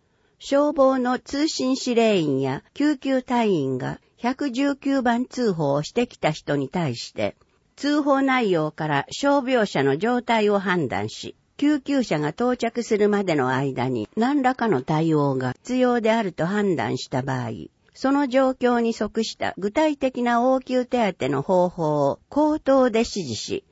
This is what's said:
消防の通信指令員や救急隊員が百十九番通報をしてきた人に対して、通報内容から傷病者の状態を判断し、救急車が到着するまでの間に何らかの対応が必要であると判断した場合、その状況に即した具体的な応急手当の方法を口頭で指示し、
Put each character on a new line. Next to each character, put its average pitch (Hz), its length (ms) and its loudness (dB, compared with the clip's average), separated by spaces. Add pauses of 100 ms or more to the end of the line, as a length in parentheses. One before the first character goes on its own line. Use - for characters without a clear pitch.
(400)
消 285 340 0
防 262 260 4
の 247 200 -2
通 285 280 -2
信 262 320 -2
指 247 160 -2
令 220 240 4
員 143 220 0
や 135 220 -4 (100)
救 294 240 0
急 262 240 -2
隊 240 300 0
員 135 260 -2
が 139 240 -8 (160)
百 262 340 -4
十 277 240 -2
九 269 260 -2
番 240 240 0
通 233 280 -2
報 156 180 0
を 147 120 0
し - 100 -12
て 240 140 -2
き - 100 -20
た 156 140 -2
人 147 260 -4
に 135 100 -2
対 147 300 -4
し - 160 -14
て、 104 240 -4 (400)
通 294 240 0
報 269 200 2
内 254 300 0
容 156 200 0
か 156 160 -6
ら 139 220 0
傷 285 380 0
病 247 180 2
者 156 180 0
の 139 140 2
状 240 240 -2
態 220 280 2
を 202 100 2
判 180 300 -2
断 104 180 -4
し、 - 280 -12 (200)
救 294 240 2
急 277 240 -2
車 165 160 -2
が 151 100 -2
到 247 280 -2
着 233 260 -4
す 220 140 0
る 208 100 4
ま 208 160 2
で 170 120 0
の 127 140 2
間 131 380 0
に 120 300 -4
何 269 240 0
ら 254 140 2
か 233 120 -2
の 143 140 2
対 156 320 0
応 143 220 2
が 127 180 -2
必 - 240 -6
要 247 240 2
で 220 100 2
あ 226 100 2
る 190 120 -4
と 156 120 -2
判 202 300 0
断 127 220 -2
し - 100 -10
た 127 140 -4
場 131 240 -4
合、 113 60 -8 (420)
そ - 180 -2
の 285 160 0
状 262 220 2
況 247 300 2
に 233 120 0
即 220 320 -4
し - 140 -8
た - 200 -4
具 202 140 -4
体 311 240 2
的 262 260 -2
な 240 200 2
応 262 180 2
急 254 260 -2
手 226 280 0
当 - 160 -2
の 139 120 0
方 180 280 2
法 151 400 0
を - 180 -4
口 302 320 2
頭 262 300 4
で 220 100 2
指 233 100 0
示 143 260 -6
し、 - 360 -6